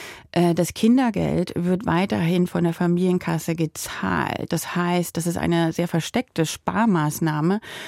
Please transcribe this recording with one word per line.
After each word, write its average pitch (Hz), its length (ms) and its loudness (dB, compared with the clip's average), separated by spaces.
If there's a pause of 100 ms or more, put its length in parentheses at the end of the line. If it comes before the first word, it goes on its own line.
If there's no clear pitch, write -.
(320)
äh, 170 200 4
das 170 220 0
Kindergeld 185 840 2
wird 180 300 0
weiterhin 180 640 2
von 175 160 0
der 170 100 2
Familienkasse 175 800 0
gezahlt. - 960 -4
Das - 240 -4
heißt, 175 400 0
das 165 100 -2
ist 175 120 -2
eine 170 340 2
sehr 170 160 -2
versteckte 165 560 -2
Sparmaßnahme, 170 1160 0 (280)